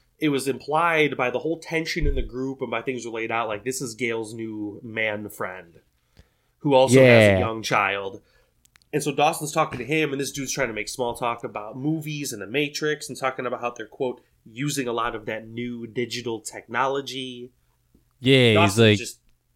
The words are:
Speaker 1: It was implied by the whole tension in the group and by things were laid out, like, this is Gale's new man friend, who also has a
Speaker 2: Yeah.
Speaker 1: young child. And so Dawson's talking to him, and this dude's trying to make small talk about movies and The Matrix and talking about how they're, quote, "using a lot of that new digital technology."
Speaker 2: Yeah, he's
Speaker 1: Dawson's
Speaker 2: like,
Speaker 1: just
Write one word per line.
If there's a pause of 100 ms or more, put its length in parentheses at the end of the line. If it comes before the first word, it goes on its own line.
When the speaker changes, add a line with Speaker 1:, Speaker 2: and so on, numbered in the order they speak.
(200)
Speaker 1:
It
was
implied
by
the
whole
tension
in
the
group
and
by
things
were
laid
out,
like,
this
is
Gale's
new
man
friend, (800)
who
also
has
a
Speaker 2:
Yeah.
Speaker 1:
young
child. (720)
And
so
Dawson's
talking
to
him,
and
this
dude's
trying
to
make
small
talk
about
movies
and
The
Matrix
and
talking
about
how
they're,
quote, (280)
"using
a
lot
of
that
new
digital
technology." (680)
Speaker 2:
Yeah,
he's
Speaker 1:
Dawson's
Speaker 2:
like,
Speaker 1:
just (360)